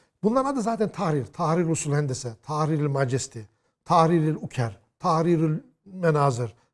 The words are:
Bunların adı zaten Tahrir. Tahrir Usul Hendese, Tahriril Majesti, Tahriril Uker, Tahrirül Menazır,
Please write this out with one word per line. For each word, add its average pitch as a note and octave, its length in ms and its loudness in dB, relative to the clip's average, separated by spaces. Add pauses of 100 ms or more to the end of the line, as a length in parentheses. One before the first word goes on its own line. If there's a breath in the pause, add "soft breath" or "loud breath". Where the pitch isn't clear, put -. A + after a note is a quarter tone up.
(240)
Bunların C4 300 2
adı C4 80 -2
zaten G#3+ 300 -2
Tahrir. D3+ 340 -2
Tahrir E3 400 -2
Usul D#3 280 -2
Hendese, B2+ 500 -4
Tahriril D3+ 440 -2
Majesti, C3 640 -4 (360)
Tahriril E3 500 4
Uker, - 440 -4 (200)
Tahrirül E3 600 2 (260)
Menazır, D3 680 0 (180)